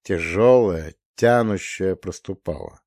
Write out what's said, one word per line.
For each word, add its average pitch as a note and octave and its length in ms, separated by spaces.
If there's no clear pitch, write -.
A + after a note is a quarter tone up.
тяжёлая, F2+ 920
тянущая, A2 800
проступала. - 920